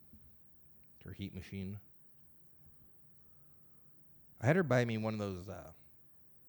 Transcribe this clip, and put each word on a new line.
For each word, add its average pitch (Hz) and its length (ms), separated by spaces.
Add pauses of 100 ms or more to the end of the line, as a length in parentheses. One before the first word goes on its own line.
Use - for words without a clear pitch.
(1040)
Her 90 80
heat 98 220
machine. 98 420 (2750)
I 113 60
had 160 100
her 190 60
buy 127 240
me 113 100
one 110 160
of 107 80
those, 98 300
uh, - 20 (960)